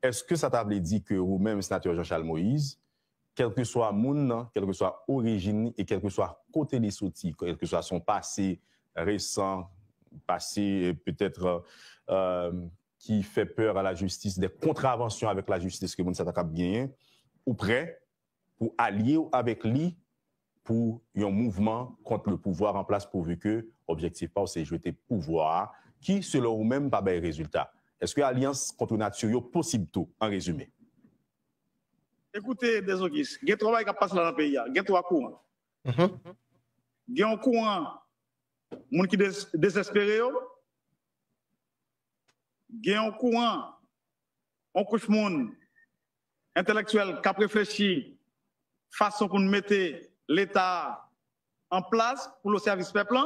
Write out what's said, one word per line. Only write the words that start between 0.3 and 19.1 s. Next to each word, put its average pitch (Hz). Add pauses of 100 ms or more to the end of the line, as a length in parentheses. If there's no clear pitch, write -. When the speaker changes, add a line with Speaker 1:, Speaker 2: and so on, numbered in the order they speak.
Speaker 1:
ça 147
t'a 117
dit 101
que -
vous-même, 95
sénateur 90
Jean-Charles 82
Moïse, 110 (560)
quel 117
que 127
soit 113
monde, 120
quel 98
que 95
soit 92
origine 113
et 98
quel 98
que 101
soit -
côté 147
des 107
sorties, 90
quel 87
que 85
soit 82
son 87
passé 98 (360)
récent, 95 (560)
passé, 92
euh, 85
peut-être, 87 (460)
euh, 90 (460)
qui 107
fait 98
peur 107
à 95
la 95
justice, 95
des 92
contraventions 120
avec 95
la 95
justice 90
que -
Mounsa 90
Takab 85
gagne, 95 (560)
ou 123
prêt 123 (560)
pour 117
allier 117 (140)